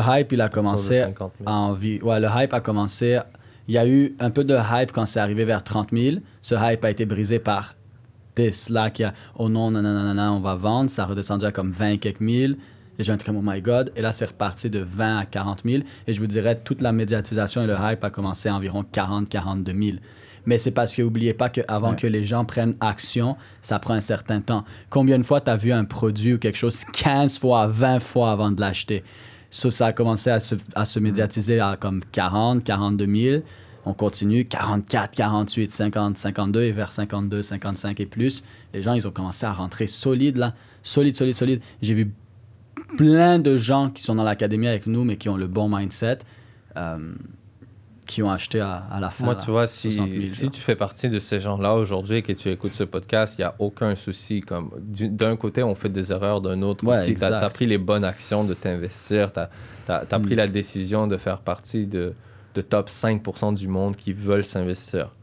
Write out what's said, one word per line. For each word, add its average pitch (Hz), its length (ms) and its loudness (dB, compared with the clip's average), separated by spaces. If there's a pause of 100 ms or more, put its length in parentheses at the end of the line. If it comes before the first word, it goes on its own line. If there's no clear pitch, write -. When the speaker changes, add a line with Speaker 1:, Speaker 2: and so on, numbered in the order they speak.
Speaker 1:
hype, 135 260 4
il 120 100 2
a - 40 4
Speaker 2:
Autour 107 160 0
de 104 40 2
Speaker 1:
commencé 101 380 2
Speaker 2:
cinquante 98 360 -6
mille. 104 80 -6
Speaker 1:
à 107 40 0
envie. 104 500 -2
Ouais, 113 180 2
le 107 140 2
hype 131 180 2
a 120 80 0
commencé. 113 580 0 (480)
Il 110 80 -2
y 120 40 6
a 117 100 6
eu 139 320 4
un 123 80 0
peu 139 160 2
de 135 140 4 (140)
hype 123 200 0
quand 113 140 0
c'est 110 140 -2
arrivé 104 260 0
vers 107 180 0
trente 107 280 -2
mille. 131 280 2 (220)
Ce - 120 0
hype 113 300 2
a 110 60 4
été 107 160 0
brisé 104 320 0
par 104 380 -2 (580)
Tesla 110 560 0
qui 113 120 -4
a, « 104 120 -2 (220)
Oh 113 120 0
non, 113 240 2
non, 104 100 2
non, 104 100 2
non, 101 120 0
non, 101 100 0
non, 101 220 2
on 98 40 0
va 95 140 -2
vendre. » 113 360 2
Ça 110 120 -4
a 90 40 -2
redescendu 98 380 -2
à 104 60 2
comme 95 220 -4
vingt 104 240 0
quelques 101 240 -4
mille. 127 360 2 (400)
Les 110 60 -6
gens 107 120 0
étaient 104 100 -6
comme, « 107 140 -2
Oh 98 40 -2
my 98 180 -2
God. » 120 360 2
Et 113 40 -6
là, 110 120 0
c'est 110 140 -4
reparti 104 440 -4
de 104 80 -2
vingt 101 400 -2
à 98 60 -2
quarante 98 400 -6
mille. 131 200 0 (220)
Et 117 80 0
je 101 60 -4
vous 107 80 -2
dirais, 110 340 2
toute - 180 -6
la 120 120 2
médiatisation 110 680 0
et 113 40 2
le 104 100 2
hype 104 280 0
a 101 60 -2
commencé 98 380 -4
à 101 60 0
environ 98 300 -4
quarante, 101 440 -2
quarante-deux 95 440 -4
mille. 98 280 0 (460)
Mais 120 100 4
c'est 117 140 0
parce 117 240 0
que, 123 80 2
oubliez 113 320 2
pas 123 160 2
qu'avant 113 400 -2
Speaker 2:
Ouais. 113 60 0
Speaker 1:
que - 100 -2
les 107 180 0
gens 117 200 0
prennent 113 360 0
action, 117 560 -2 (240)
ça 104 200 -2
prend 113 140 -2
un 104 60 2
certain 104 400 -2
temps. 104 240 -2 (240)
Combien 135 300 6
de 120 60 2
fois 143 160 4
t'as 117 160 2
vu 113 160 2
un 110 120 4
produit 110 500 2
ou 117 40 0
quelque 110 180 0
chose - 360 -2
quinze 139 480 4
fois, 120 260 6
vingt 123 340 4
fois 120 300 2
avant 104 220 2
de 95 80 0
l'acheter ? 98 420 -2 (480)
Ça, - 220 0
ça 120 140 2
a 110 60 2
commencé 113 380 2
à 113 80 4
se, 113 160 -2 (220)
à 107 80 0
se 107 160 -2
médiatiser 107 580 2
à 98 180 2
comme 98 280 -4
quarante, 107 580 2
quarante-deux 101 440 0
mille. 123 360 2 (420)
On 98 100 -4
continue, 107 500 2
quarante-quatre, 104 720 -2
quarante-huit, 107 560 0
cinquante, 104 480 -2
cinquante-deux, 101 460 0
et 113 80 0
vers 101 200 -4
cinquante-deux, 101 500 -4
cinquante-cinq 101 580 -6
et 98 60 -4
plus, 127 380 -2 (300)
les 98 80 -6
gens, 113 100 0
ils 110 140 0
ont 95 40 -6
commencé 92 360 -6
à 104 60 -2
rentrer 92 340 -4
solide, 131 500 0
là. 120 160 0 (300)
Solide, 143 340 2
solide, 127 180 2
solide. 127 280 0 (180)
J'ai 107 140 2
vu 107 180 2 (840)
plein 165 400 8
de 143 180 4
gens 135 320 2
qui 135 140 -10
sont 113 120 0
dans 110 100 2
l'académie 107 440 0
avec 107 180 -2
nous, 117 180 0
mais 107 120 0
qui 107 140 -4
ont 95 80 -2
le 95 80 -2
bon 104 280 0
mindset, 98 440 -2 (580)
euh, 82 220 -6 (1080)
qui - 160 -2
ont 101 80 2
acheté 95 300 -2
à, 95 300 -6
à 98 100 -4
la 92 100 -2
fin, 127 140 -8
Speaker 2:
Moi, 120 100 2
Speaker 1:
là, 95 60 -6
Speaker 2:
tu 113 100 -6
vois, 117 160 4
si, 110 260 -4
Speaker 1:
soixante 101 180 0
mille, 98 180 -4
Speaker 2:
si 101 140 -6
Speaker 1:
genre. 135 80 0
Speaker 2:
tu - 100 -14
fais - 160 0
partie 104 320 -4
de 110 100 0
ces 101 220 -4
gens-là 101 340 0
aujourd'hui 101 420 0
et 113 60 0
que 104 100 -4
tu 95 180 -2
écoutes 95 240 -4
ce 104 100 -2
podcast, 104 540 -2
il 95 40 -2
y - 20 0
a 87 140 -4
aucun 101 360 -2
souci. 98 460 -6
Comme, 87 300 -6 (100)
du, 104 280 -6
d'un 110 280 2
côté, 110 260 -2
on 110 120 0
fait 104 160 -6
des 95 220 -4
erreurs, 98 300 0
d'un 92 200 -2
autre 101 240 -2
Speaker 1:
Ouais, 120 100 4
Speaker 2:
aussi. 104 180 2
T'as, 95 140 0
Speaker 1:
exact. 107 120 2
Speaker 2:
t'as 98 100 0
pris - 160 -2
les 104 120 4
bonnes 101 260 2
actions 104 400 -2
de 95 100 0
t'investir, 95 800 -2
t'as, 82 160 -4 (380)
t'as, 85 180 -2
t'as - 140 0
Speaker 1:
Hmm. 107 40 2
Speaker 2:
pris 101 140 2
la 107 120 4
décision 101 580 -2
de 98 120 0
faire 95 220 -4
partie 104 460 -4
de, 87 280 -4 (400)
de 98 80 0
top 101 260 0
cinq 110 340 -2
pour 95 140 -8
cent 107 160 0
du 95 160 -4
monde 95 260 0
qui 101 200 -8
veulent 101 320 0
s'investir. 90 640 -4 (120)